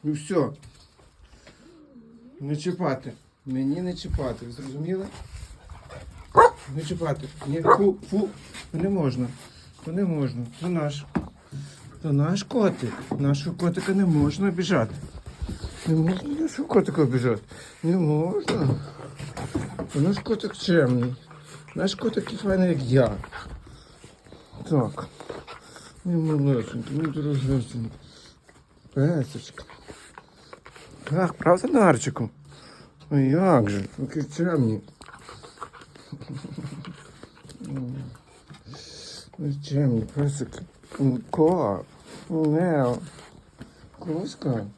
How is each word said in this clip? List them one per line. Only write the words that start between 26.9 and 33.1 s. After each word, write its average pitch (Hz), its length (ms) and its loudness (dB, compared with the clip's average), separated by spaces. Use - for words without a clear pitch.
мій 160 100 0
дорогесенький. 135 840 -2
Песочка. 143 680 0
Так, 170 280 2
правда, 175 360 4
Нарчику? 170 600 4